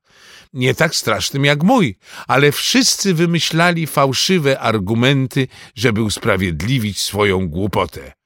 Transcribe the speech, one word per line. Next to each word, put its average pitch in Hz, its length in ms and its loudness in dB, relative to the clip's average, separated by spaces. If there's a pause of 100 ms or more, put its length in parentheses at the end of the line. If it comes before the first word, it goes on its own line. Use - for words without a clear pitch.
(540)
Nie 127 220 0
tak 160 200 0
strasznym 117 500 -2
jak 147 180 2
mój, 185 340 2 (300)
ale 143 240 4
wszyscy - 640 0
wymyślali 165 720 0
fałszywe 139 720 2
argumenty, 123 880 0 (280)
żeby 113 280 0
usprawiedliwić 101 960 -2
swoją 95 480 0
głupotę. 85 680 -4 (120)